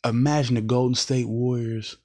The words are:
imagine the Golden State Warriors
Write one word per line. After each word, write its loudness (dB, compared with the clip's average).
imagine 2
the 2
Golden 2
State -2
Warriors -4